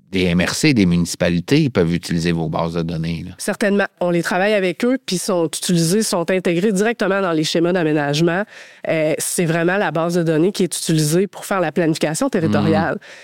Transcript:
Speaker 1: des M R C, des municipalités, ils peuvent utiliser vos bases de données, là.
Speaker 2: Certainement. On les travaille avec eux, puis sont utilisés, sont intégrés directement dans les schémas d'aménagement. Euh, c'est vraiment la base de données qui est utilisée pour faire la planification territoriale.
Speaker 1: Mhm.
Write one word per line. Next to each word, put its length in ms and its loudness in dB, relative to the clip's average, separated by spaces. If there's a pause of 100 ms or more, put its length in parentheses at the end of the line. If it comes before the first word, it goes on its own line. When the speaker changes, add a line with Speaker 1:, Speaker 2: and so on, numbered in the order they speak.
Speaker 1:
des 140 0
M 180 2
R 140 -2
C, 180 4
des 140 4
municipalités, 720 0
ils 80 2
peuvent 240 2
utiliser 380 -2
vos 180 -2
bases 240 -2
de 80 -4
données, 460 -4
là. 100 -14
Speaker 2:
Certainement. 480 -2 (140)
On 100 0
les 140 0
travaille 300 0
avec 300 -2
eux, 220 2
puis 140 -2
sont 260 0
utilisés, 560 0
sont 300 -2
intégrés 400 0
directement 500 0
dans 100 0
les 120 0
schémas 300 0
d'aménagement. 680 0 (440)
Euh, 320 0
c'est 260 -2
vraiment 320 2
la 140 0
base 240 -2
de 80 2
données 280 2
qui 120 0
est 120 -2
utilisée 520 0
pour 180 -16
faire 140 0
la 120 -2
planification 560 0
territoriale. 680 0
Speaker 1:
Mhm. 40 -8 (240)